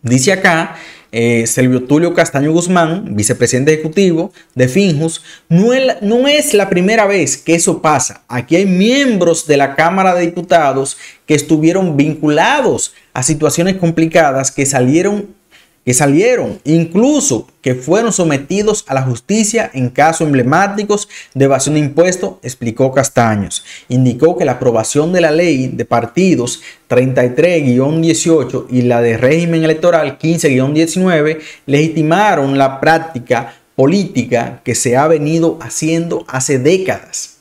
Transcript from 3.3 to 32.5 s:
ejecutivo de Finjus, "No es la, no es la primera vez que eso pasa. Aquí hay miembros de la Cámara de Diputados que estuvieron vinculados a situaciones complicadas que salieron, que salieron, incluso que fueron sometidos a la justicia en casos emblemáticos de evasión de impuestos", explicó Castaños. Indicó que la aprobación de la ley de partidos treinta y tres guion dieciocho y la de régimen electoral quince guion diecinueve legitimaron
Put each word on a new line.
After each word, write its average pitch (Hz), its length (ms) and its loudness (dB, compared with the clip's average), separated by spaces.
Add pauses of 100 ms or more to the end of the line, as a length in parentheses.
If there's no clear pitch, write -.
ejecutivo 165 580 0 (220)
de 127 140 0
Finjus, 160 560 0 (260)
"No 196 240 4
es 262 140 2
la, - 140 -2
no 233 260 2
es 285 260 0
la 202 160 2
primera 202 380 2
vez 190 300 0
que - 180 0
eso 165 260 0
pasa. 147 460 -2
Aquí 127 300 -2
hay 202 100 2
miembros 196 800 0
de 143 100 2
la 139 160 0
Cámara 185 400 2
de 175 80 0
Diputados 165 760 0 (280)
que - 80 0
estuvieron 160 640 0
vinculados 156 960 0 (200)
a 127 100 -6
situaciones 160 540 0
complicadas 160 760 0
que 139 160 -2
salieron, 170 680 0 (520)
que 127 80 0
salieron, 151 680 0
incluso 165 840 0 (140)
que 127 140 -2
fueron 190 360 0
sometidos 180 760 -2
a 135 80 -4
la 131 80 0
justicia 208 680 -2
en 127 180 -4
casos 160 360 0
emblemáticos 196 840 0 (280)
de 131 100 2
evasión 139 300 0
de 151 60 2
impuestos", 180 600 0
explicó 123 500 -4
Castaños. 113 720 -2 (240)
Indicó 127 480 2
que 175 100 -2
la 131 80 0
aprobación 123 600 0
de 180 80 2
la 165 80 2
ley 151 380 0
de 120 180 -6
partidos 123 760 0 (240)
treinta 127 360 2
y 127 120 -2
tres 156 280 2
guion 135 380 2
dieciocho 160 680 0
y 123 140 0
la 120 220 2
de 117 120 0
régimen 160 480 0
electoral 160 540 0
quince 160 320 0
guion 131 240 0
diecinueve 160 680 0 (260)
legitimaron 151 920 0